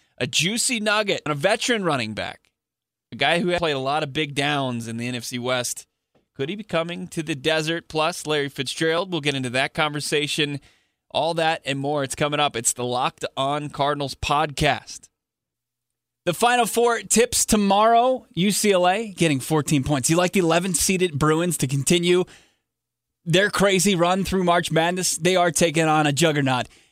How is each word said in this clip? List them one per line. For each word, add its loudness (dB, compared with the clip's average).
A -4
juicy -2
nugget 0
on -2
a -4
veteran 0
running -2
back, -10
a -14
guy 2
who 0
played 0
a -2
lot -2
of -6
big -4
downs -2
in -8
the -6
N -6
F -8
C -8
West. -4
Could -6
he -8
be -12
coming -6
to -8
the -6
desert? -2
Plus, -4
Larry -2
Fitzgerald. -4
We'll -4
get 0
into -4
that -2
conversation, -2
all -2
that -2
and -4
more. -4
It's -8
coming -2
up. 0
It's -2
the -6
Locked -4
On -4
Cardinals -2
podcast. -2
The 0
Final 4
Four 2
tips 2
tomorrow. 4
U 2
C 2
L 4
A 2
getting 0
fourteen 0
points. 0
You 2
like 2
the 2
eleventh 2
seeded 0
Bruins 2
to -2
continue 2
their 2
crazy 2
run 2
through 0
March 2
Madness? 0
They 2
are 4
taking 2
on 4
a 4
juggernaut 0